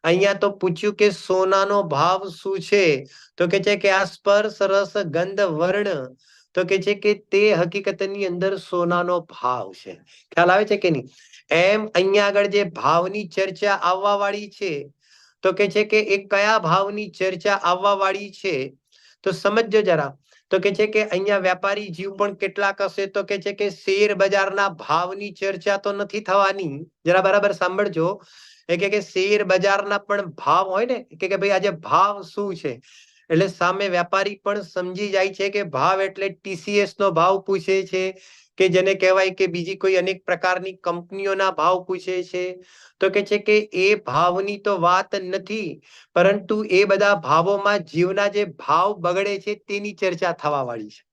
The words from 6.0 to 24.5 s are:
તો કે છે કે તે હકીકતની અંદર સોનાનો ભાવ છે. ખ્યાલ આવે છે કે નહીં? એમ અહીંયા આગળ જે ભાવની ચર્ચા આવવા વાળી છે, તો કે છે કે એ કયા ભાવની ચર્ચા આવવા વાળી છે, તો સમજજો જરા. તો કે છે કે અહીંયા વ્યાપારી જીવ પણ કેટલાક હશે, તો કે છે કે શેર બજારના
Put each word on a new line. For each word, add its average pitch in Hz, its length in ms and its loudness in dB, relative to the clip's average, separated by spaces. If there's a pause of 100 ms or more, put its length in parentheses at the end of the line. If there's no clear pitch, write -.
તો 180 140 0
કે 196 160 2
છે 208 100 0 (100)
કે 208 80 4 (180)
તે 196 100 4 (200)
હકીકતની 196 680 -4
અંદર 180 240 -2 (140)
સોનાનો 175 500 0 (160)
ભાવ 123 480 -4
છે. 90 160 -16 (340)
ખ્યાલ 175 260 4
આવે 208 140 2
છે 208 140 2
કે 180 140 2
નહીં? 127 120 -10 (400)
એમ 202 380 2 (140)
અહીંયા 202 280 4
આગળ 202 280 2
જે 196 100 2 (140)
ભાવની 180 440 0 (120)
ચર્ચા 196 440 -2
આવવા 190 400 0
વાળી 202 380 -6
છે, 190 120 -4 (720)
તો 185 160 2
કે 202 160 2
છે 208 120 2
કે 214 200 2
એ 196 160 0 (140)
કયા 208 340 2
ભાવની 196 480 0
ચર્ચા 190 400 -2
આવવા 185 460 2
વાળી 196 280 -4 (120)
છે, 185 120 -2 (680)
તો 190 180 -2
સમજજો 208 480 2
જરા. 147 220 0 (400)
તો 190 120 2
કે 202 140 2
છે 214 100 2
કે 214 220 0
અહીંયા 196 360 0
વ્યાપારી 196 540 -2
જીવ 196 180 -8
પણ 196 240 -2
કેટલાક 196 460 -2
હશે, 196 260 -6
તો 202 160 -2
કે 202 140 -2
છે 202 160 -4
કે 196 240 -2
શેર 202 320 2
બજારના 196 680 0